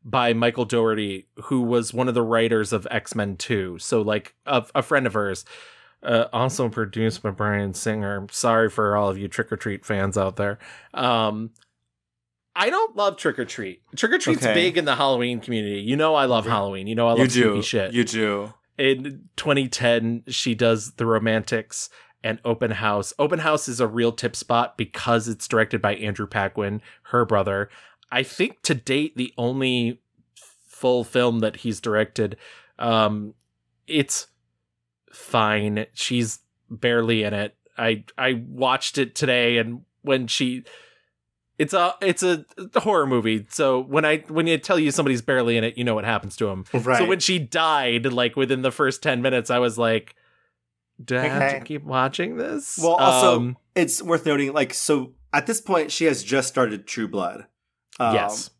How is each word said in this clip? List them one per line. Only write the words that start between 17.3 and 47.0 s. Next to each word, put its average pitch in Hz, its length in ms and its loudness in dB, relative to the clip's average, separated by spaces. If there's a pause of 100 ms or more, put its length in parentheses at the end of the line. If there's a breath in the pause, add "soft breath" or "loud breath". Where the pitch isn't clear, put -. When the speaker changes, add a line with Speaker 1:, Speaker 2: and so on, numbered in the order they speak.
Speaker 1:
spooky 101 180 2
shit. 98 320 -2
Speaker 2:
You 120 100 2
do. 107 500 -2 (240)
Speaker 1:
In 135 600 -2
twenty 139 320 0
ten, 117 580 0
she 123 280 -2
does 113 400 2
The 117 100 -2
Romantics 110 840 0 (340 soft breath)
and 110 200 -4
Open 117 280 0
House. 104 480 -2
Open 156 200 2
House 151 300 0
is 117 100 -6
a 120 80 2
real 117 240 2
tip 117 240 -6
spot 120 400 0
because 117 520 0
it's 110 200 -8
directed 110 360 2
by 101 120 2
Andrew 104 320 -6
Paquin, 101 540 -4 (220 loud breath)
her 123 220 2
brother. 101 440 0 (420 loud breath)
I 127 120 0
think - 400 -4
to 165 100 0
date, 139 420 -2
the 123 220 -6
only 123 640 -2 (680)
full 123 360 0
film 120 360 2
that 110 180 -2
he's 110 220 -6
directed. 107 560 -2 (440 loud breath)
Um, 107 560 2 (500)
it's - 420 -2 (840)
fine. 107 800 0
She's 120 460 -4 (320)
barely 117 520 0
in 104 120 -2
it. 104 200 -6 (220)
I, 113 260 0 (140)
I 127 300 0
watched 131 500 -2
it 131 160 -2
today, 123 460 2
and 117 220 -4 (200)
when 131 260 0
she, 127 360 -2 (960 loud breath)
it's - 140 -2
a, 180 280 2
it's 190 220 0
a 175 220 2 (320)
horror 185 300 2
movie. 110 420 0
So 135 300 2
when 139 260 0
I, 151 120 2 (100)
when 165 200 0
you 160 100 2
tell 170 220 0
you 151 100 2
somebody's 135 320 2
barely 120 340 2
in 113 80 2
it, 117 140 -4
you 123 60 -4
know 117 120 0
what 104 80 -4
happens 101 340 -4
to 107 120 0
'em. 92 240 -8
Speaker 2:
Right. 123 240 2
Speaker 1:
So - 80 4